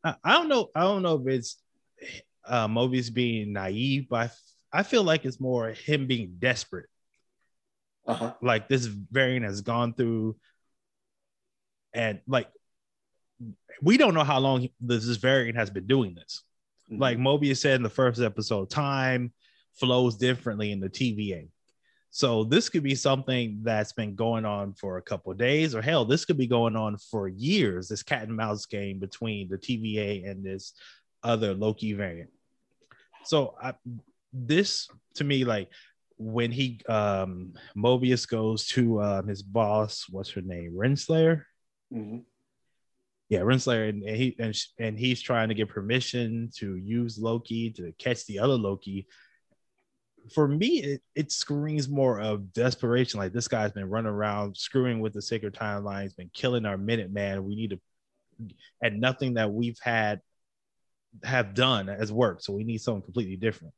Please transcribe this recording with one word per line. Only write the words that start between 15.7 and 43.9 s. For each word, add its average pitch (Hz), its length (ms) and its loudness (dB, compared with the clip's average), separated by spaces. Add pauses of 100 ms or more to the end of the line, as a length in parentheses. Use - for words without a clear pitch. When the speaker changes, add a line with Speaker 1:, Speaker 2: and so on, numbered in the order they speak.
Speaker 1:
been 98 160 -8
doing 117 280 2
this. - 280 -16 (480)
Speaker 2:
Mm-hmm. 113 120 -2
Speaker 1:
Like 123 160 2
Mobius 139 400 2
said 139 160 4
in 127 80 2
the 110 80 0
first 123 280 2
episode, 107 520 -2
time 131 640 0 (420)
flows 127 420 4
differently 110 560 0
in 98 80 -4
the 95 80 -4
T 120 240 -2
V 104 220 -4
A. 80 140 -12 (600)
So 117 340 2
this 151 260 4
could 160 120 2
be 135 120 0
something 127 680 0
that's 107 300 0
been 104 220 -4
going 113 320 0
on 101 260 -4
for 95 240 -8
a 90 60 -8
couple 95 280 -8
of 92 60 -6
days, 139 380 2
or 110 80 -2
hell, 135 240 2
this 143 180 2
could 160 140 2
be 127 80 2
going 117 300 2
on 107 200 -2
for 101 320 -6
years, 101 600 0
this 104 140 -8
cat 127 200 -4
and 113 120 -8
mouse 107 300 -2
game 98 340 -6
between 98 520 -6
the 95 80 -6
T 123 180 -4
V 110 240 -4
A 101 240 -2
and 98 180 -10
this 95 300 -10 (500)
other 110 300 2
Loki 107 400 -2
variant. 92 380 -6 (920)
So 143 380 2
I, - 120 -6 (580)
this, 143 560 0 (280)
to 151 80 -2
me, 135 200 2
like, 107 240 0 (480)
when 113 340 -2
he, 123 380 -2
um, 95 640 0 (240)
Mobius 123 500 4
goes 110 420 0
to, 117 340 4
um, 98 260 0
his 98 140 -6
boss, 104 680 0
what's 95 220 -8
her 98 100 -6
name, 87 320 -8
Renslayer? 151 720 4 (500)
Speaker 2:
Mm-hmm. 113 280 -8 (1080)
Speaker 1:
Yeah, 90 120 2
Renslayer, 113 500 2